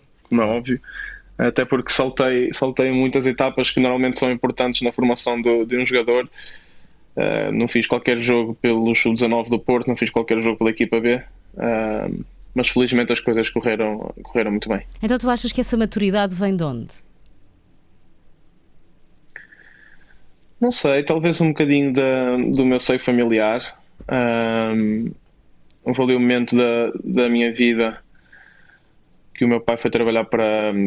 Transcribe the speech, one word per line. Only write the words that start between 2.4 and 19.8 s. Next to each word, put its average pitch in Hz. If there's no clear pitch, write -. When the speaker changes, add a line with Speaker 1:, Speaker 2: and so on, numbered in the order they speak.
Speaker 1:
saltei 131
muitas 131
etapas 131
que -
normalmente 127
são 127
importantes 123
na 120
formação 120
do, 117
de 120
um 127
jogador. 123
Ah, 104
não 113
fiz -
qualquer 123
jogo 117
pelo 113
sub-dezanove 113
do 117
Porto, 123
não 120
fiz 113
qualquer 113
jogo 113
pela 113
equipa 113
B. 120
Ah, 110
mas 127
felizmente 123
as -
coisas 113
correram, 107
correram 110
muito 104
bem. 104
Speaker 2:
Então 233
tu 240
achas 240
que 254
essa 233
maturidade 202
vem 196
de 175
onde? 123